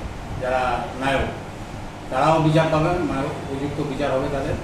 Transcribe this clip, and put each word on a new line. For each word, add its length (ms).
যারা 420
নায়ক, 220
তারাও 320
বিচার 300
পাবেন, 140
মানে 420
উপযুক্ত 540
বিচার 300
হবে 220
তাদের 200